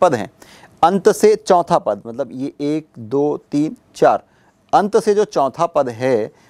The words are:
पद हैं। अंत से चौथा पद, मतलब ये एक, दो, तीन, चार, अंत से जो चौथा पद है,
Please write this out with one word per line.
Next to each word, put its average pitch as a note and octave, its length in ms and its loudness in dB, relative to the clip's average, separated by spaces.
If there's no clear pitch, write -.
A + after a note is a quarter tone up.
पद F3 140 2
हैं। G2+ 140 -6
अंत F#3 280 2
से G#3+ 260 2
चौथा F3 420 0
पद, G#2 260 -4
मतलब A#2 260 -10
ये C3 300 -10
एक, D3+ 260 -4
दो, C#3 380 -4
तीन, D3 240 -2
चार, B2+ 280 2
अंत G3+ 260 2
से G#3 140 0
जो G3+ 120 2
चौथा D#3 420 -2
पद C#3+ 240 -2
है, A#2 400 -2